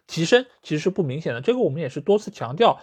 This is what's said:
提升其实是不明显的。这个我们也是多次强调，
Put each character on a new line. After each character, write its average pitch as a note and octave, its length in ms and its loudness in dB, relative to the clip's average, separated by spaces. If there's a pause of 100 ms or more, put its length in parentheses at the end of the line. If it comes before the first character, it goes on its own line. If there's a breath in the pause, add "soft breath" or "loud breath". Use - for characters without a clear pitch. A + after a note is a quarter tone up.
提 - 180 -2
升 B3 220 4 (160 soft breath)
其 D#3 140 -4
实 - 20 -2
是 D#3+ 120 -2
不 F#3+ 120 -4
明 C#3+ 180 -4
显 D#3 140 -4
的。 A#2 60 -6
这 F3 120 0
个 B3+ 60 0
我 A3 100 0
们 D3 140 -4
也 C#3+ 60 -6
是 D3 120 -8
多 G3+ 160 2
次 G#3+ 140 -6
强 B2+ 240 -8
调， F3+ 280 4